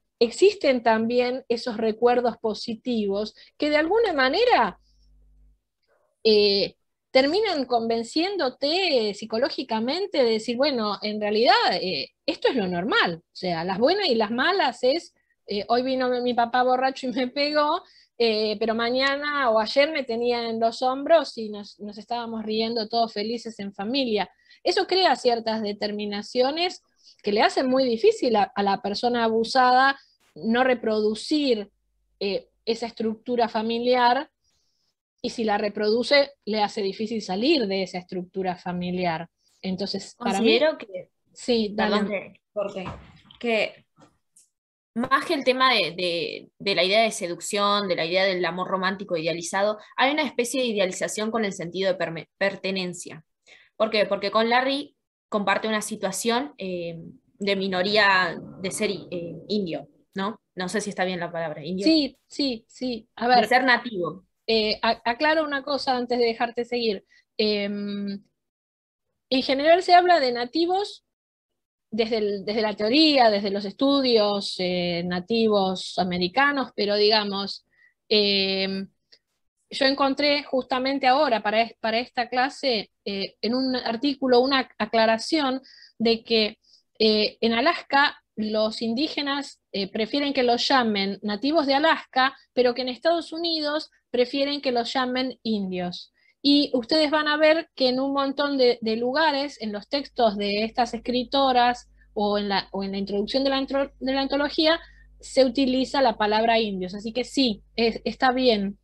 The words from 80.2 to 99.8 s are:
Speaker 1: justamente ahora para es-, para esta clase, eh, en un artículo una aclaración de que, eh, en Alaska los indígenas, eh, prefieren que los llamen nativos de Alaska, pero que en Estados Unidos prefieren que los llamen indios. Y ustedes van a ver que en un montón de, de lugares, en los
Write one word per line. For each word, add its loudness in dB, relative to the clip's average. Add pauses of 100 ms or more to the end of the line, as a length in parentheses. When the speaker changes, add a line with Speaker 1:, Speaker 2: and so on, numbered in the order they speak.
Speaker 1:
justamente -2
ahora 4
para 0
es-, -2
para -2
esta -4
clase, -2 (140)
eh, -6
en -2
un -2
artículo 2
una 2
aclaración 2 (360)
de 0
que, 0 (420)
eh, 2
en 2
Alaska 0 (140)
los -2
indígenas, -4 (100)
eh, -4
prefieren -2
que 2
los 2
llamen 0
nativos 0
de 2
Alaska, 0 (180)
pero 2
que -6
en -4
Estados -2
Unidos -4 (220)
prefieren 0
que -2
los -2
llamen -2
indios. -4 (280)
Y 4
ustedes 0
van 0
a 0
ver 4
que 0
en -2
un -2
montón -2
de, 4
de -2
lugares, -2
en -8
los -12